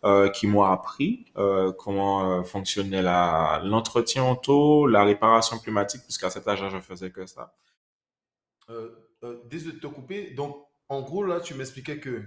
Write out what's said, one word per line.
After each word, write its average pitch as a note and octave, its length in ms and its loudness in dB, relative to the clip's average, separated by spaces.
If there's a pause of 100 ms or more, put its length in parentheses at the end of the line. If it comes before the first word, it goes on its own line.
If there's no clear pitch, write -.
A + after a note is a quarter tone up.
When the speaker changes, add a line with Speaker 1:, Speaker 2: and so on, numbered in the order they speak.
Speaker 1:
euh, G2 260 6
qui - 160 -4
m'ont G#2 180 4
appris, C3+ 600 0 (120)
euh, F#2+ 360 2
comment, G2 420 -2 (240)
euh, F2+ 40 -4
fonctionnait G2 580 -4
la, E2 640 2
l'entretien A2+ 640 0
auto, D3 560 4
la G#2 180 6
réparation A2+ 540 4
pneumatique, G#2 460 -4
puisqu'à - 260 -6
cet F#2+ 180 -8
âge-là, G2 220 -2
je F#2+ 100 -8
faisais F#2 300 -14
que F#2 160 -14
ça. - 300 -18 (1120)
Speaker 2:
Euh, A#2 200 -14 (340)
euh, A#2+ 140 -14 (120)
désolé D#3+ 240 -14
de - 60 -18
te D3 80 -14
couper. D3 440 -14
Donc, C#3+ 240 -10 (320)
en C#3 140 -6
gros, F3 220 -6
là, F3 160 -4
tu E3 160 -12
m'expliquais C3+ 440 -12
que B2 280 -10